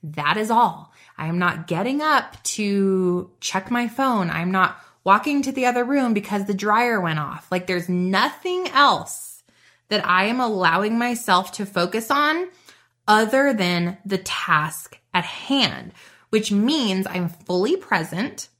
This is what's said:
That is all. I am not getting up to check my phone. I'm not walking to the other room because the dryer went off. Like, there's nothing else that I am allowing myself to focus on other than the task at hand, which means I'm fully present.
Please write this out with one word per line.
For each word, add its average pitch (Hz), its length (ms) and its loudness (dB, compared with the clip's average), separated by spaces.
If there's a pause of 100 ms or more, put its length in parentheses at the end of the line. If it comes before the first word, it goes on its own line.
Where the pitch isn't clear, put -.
That 151 340 -2
is 220 140 -2
all. 220 420 2 (240)
I 156 120 -6
am 170 100 -2
not 165 300 -2
getting 247 340 -2
up 302 400 0
to 190 880 0 (100)
check - 300 -4
my 240 160 0
phone. 233 420 0
I'm 170 220 0
not 190 260 2 (280)
walking 240 380 4
to 262 100 -2
the 262 140 0
other 247 180 2
room 254 300 2
because 202 300 -2
the 202 80 -4
dryer 214 480 2
went 160 200 -2
off. 147 300 -10
Like, 180 180 -4
there's 180 200 -2
nothing 226 800 0
else - 760 0 (440)
that 208 160 -2
I 185 200 2
am 240 160 -2
allowing 208 580 2
myself 226 540 0
to 208 120 -8
focus 190 460 -2
on 302 380 0 (580)
other 226 460 4
than 175 520 0
the 196 140 -2
task - 800 -4 (160)
at 175 100 0
hand, 180 680 -4 (360)
which 220 240 0
means 208 560 0
I'm 180 200 -4
fully 185 480 -2
present. 190 720 -4 (120)